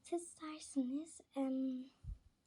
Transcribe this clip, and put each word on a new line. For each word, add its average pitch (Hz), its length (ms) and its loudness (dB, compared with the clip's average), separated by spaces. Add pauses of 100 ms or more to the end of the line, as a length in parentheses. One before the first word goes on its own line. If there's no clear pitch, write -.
Siz 349 200 0
isterseniz, 311 1000 -2 (140)
em, 262 500 2 (600)